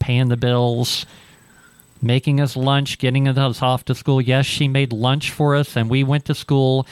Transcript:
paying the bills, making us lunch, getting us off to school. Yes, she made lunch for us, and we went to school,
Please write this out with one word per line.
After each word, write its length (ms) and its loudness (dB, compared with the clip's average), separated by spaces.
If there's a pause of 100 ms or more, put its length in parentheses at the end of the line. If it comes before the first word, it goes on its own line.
paying 280 2
the 80 0
bills, 680 0 (960)
making 380 2
us 160 -2
lunch, 420 -2
getting 300 0
us 340 0
off 220 0
to 100 -2
school. 260 0
Yes, 260 2
she 200 -2
made 260 0
lunch 380 -2
for 240 0
us, 220 -2
and 120 0
we 140 2
went 220 0
to 100 -2
school, 580 0